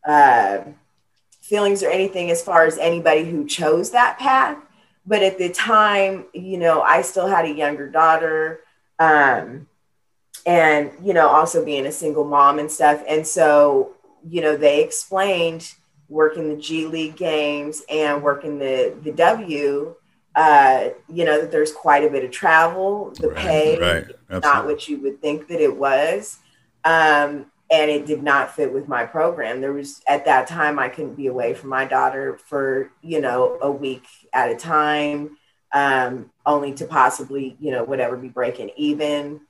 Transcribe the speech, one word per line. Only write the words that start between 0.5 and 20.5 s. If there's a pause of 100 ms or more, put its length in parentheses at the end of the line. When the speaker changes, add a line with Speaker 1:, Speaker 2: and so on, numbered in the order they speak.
Speaker 1:
feelings
or
anything
as
far
as
anybody
who
chose
that
path. (480)
But
at
the
time,
you
know,
I
still
had
a
younger
daughter, (380)
um, (760)
and, (100)
you
know,
also
being
a
single
mom
and
stuff.
And
so, (340)
you
know,
they
explained (380)
working
the
G
League
games
and
working
the,
the
W, (400)
uh, (180)